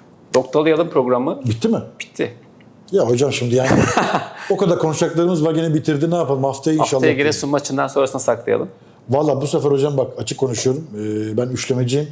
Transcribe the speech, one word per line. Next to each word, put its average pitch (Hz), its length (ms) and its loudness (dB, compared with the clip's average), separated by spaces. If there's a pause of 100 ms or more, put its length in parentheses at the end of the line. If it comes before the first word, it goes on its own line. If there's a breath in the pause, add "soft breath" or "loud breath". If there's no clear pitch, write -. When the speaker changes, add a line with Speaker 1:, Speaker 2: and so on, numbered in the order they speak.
(340 loud breath)
Speaker 1:
Noktalayalım 156 560 2
programı. 127 560 0
Speaker 2:
Bitti 113 220 0
mi? 220 100 2 (220)
Speaker 1:
Bitti. - 340 -8 (580)
Speaker 2:
Ya 185 100 4
hocam 123 300 2
şimdi 120 220 -2
yani 131 140 2 (420)
Speaker 1:
<laughs> - 400 -4
Speaker 2:
o 190 60 0
kadar 180 220 2
konuşacaklarımız 160 640 0
var, 160 100 2
gene 165 200 0
bitirdi. 156 360 0
Ne 175 60 0
yapalım? 135 280 0
Haftaya 135 320 -2
inşallah. - 160 0
Speaker 1:
Haftaya 147 200 2
Giresun 143 380 -2
maçından 139 380 -2
sonrasına 135 320 0
saklayalım. 110 480 0 (400 loud breath)
Speaker 2:
Valla 139 320 2
bu 147 60 -2
sefer 143 240 0
hocam 143 260 2
bak - 220 0
açık 113 200 -6
konuşuyorum. 131 560 -2
Ee, 107 420 -4
ben 123 120 0
üçlemeciyim. 127 640 -2